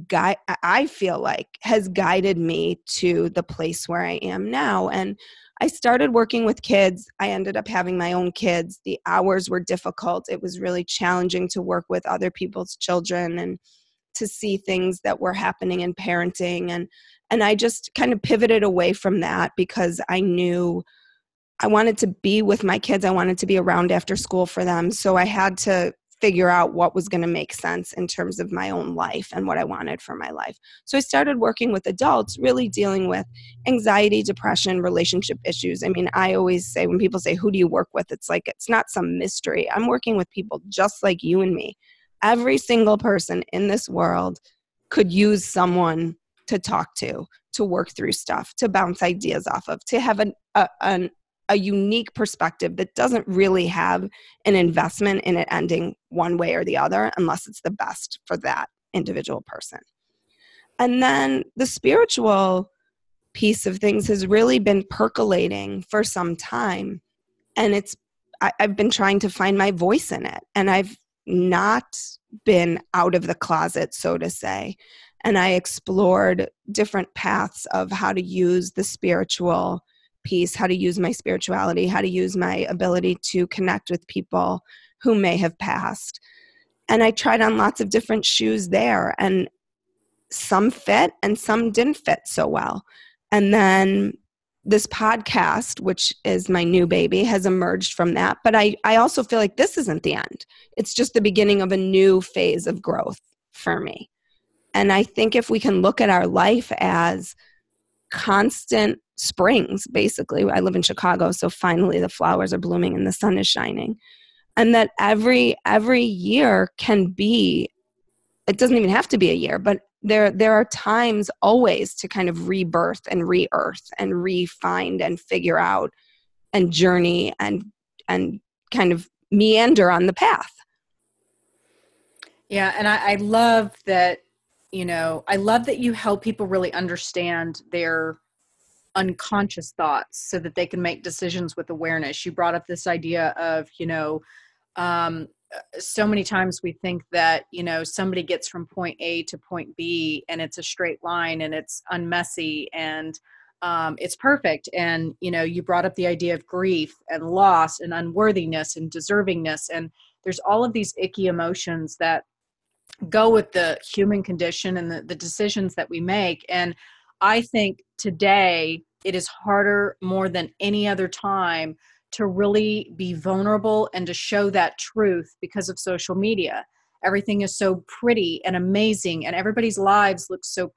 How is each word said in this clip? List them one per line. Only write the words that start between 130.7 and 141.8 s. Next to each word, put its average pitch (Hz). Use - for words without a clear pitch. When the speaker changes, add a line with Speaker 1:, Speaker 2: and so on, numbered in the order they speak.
Speaker 2:
Yeah, 196
and 208
I, 208
I 202
love 220
that, 180
you 185
know, 165
I 196
love 220
that 262
you 240
help 208
people 214
really 185
understand 175
their 165
unconscious 190
thoughts -
so 185
that 160
they -
can 180
make 170
decisions 175
with 170
awareness. 160